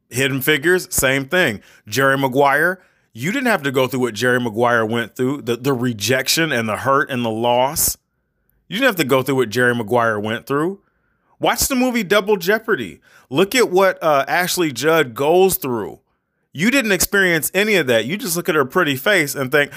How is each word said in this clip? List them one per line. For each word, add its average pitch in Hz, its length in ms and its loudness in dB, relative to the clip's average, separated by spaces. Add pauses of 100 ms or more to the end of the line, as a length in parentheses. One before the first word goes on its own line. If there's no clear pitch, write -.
(100)
Hidden 135 320 -2
Figures, 160 520 0
same 135 320 0
thing. 143 340 -2 (260)
Jerry 135 300 2
Maguire, 139 640 2 (300)
you 135 200 -6
didn't 262 160 -2
have 190 140 2
to 139 100 -2
go 131 140 2
through 127 140 -2
what 117 140 -2
Jerry 123 260 0
Maguire 117 460 0
went 117 300 -4
through, 135 260 -2
the, 113 140 -4
the 127 160 0
rejection 127 800 0
and 113 160 0
the 101 100 -2
hurt 135 320 2
and 123 140 -4
the 113 60 -2
loss. 120 640 0 (720)
You 185 100 -8
didn't 269 80 2
have 214 100 0
to 165 80 0
go 131 180 2
through 135 140 -2
what 120 140 0
Jerry 123 240 2
Maguire 113 440 0
went 110 280 -6
through. 160 340 -4 (580)
Watch 190 300 0
the 277 60 -4
movie 247 300 0
Double 208 320 2
Jeopardy. 170 640 -2 (280)
Look 196 260 0
at 214 160 2
what, 185 320 2
uh, 147 260 2
Ashley 170 440 -2
Judd 143 420 0
goes 170 420 2
through. 104 440 -6 (520)
You 170 180 -2
didn't 262 220 2
experience 180 600 0
any 208 220 0
of 156 140 2
that. 113 160 2
You 156 120 -6
just 190 200 -6
look 175 120 -6
at 170 60 2
her 147 100 2
pretty 151 300 0
face 160 400 0
and 131 160 -6
think, 143 260 2